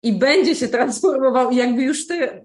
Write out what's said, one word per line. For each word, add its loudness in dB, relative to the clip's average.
i 0
będzie 2
się -4
transformował 0
i 0
jakby 0
już -4
te, -6